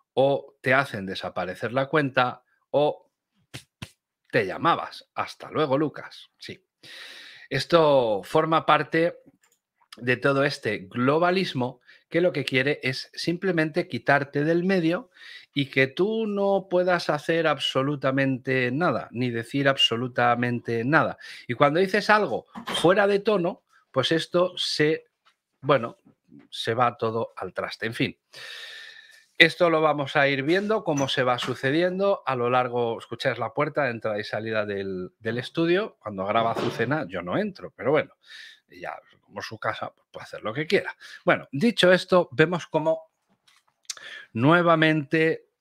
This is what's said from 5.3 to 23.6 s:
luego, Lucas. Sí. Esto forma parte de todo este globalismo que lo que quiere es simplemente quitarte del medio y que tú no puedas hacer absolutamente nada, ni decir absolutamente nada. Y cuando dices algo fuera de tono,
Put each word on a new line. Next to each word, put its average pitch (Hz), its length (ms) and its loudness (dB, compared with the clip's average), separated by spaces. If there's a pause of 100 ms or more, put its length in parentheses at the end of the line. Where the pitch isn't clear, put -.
luego, 139 260 0
Lucas. - 580 -8
Sí. - 280 -18 (840)
Esto 135 760 4
forma 160 420 2
parte 160 520 2 (800)
de 120 200 0
todo 139 280 2
este 120 340 -2
globalismo 139 1000 0 (280)
que 160 120 0
lo 180 120 4
que 139 120 -4
quiere 135 380 0
es 135 320 -6
simplemente 170 720 -2
quitarte 139 560 -2
del 170 220 0
medio 185 460 0 (420)
y 139 140 -2
que 135 200 2
tú 220 400 -2
no 196 420 0
puedas 180 420 2
hacer 160 360 0
absolutamente 135 1300 0
nada, 160 400 -2
ni 120 180 -2
decir 135 380 -2
absolutamente 120 1160 0
nada. 127 340 2 (280)
Y 123 80 -6
cuando 147 240 2
dices 196 320 2
algo 196 360 2 (340)
fuera 196 260 6
de 202 140 2
tono, 202 420 0 (300)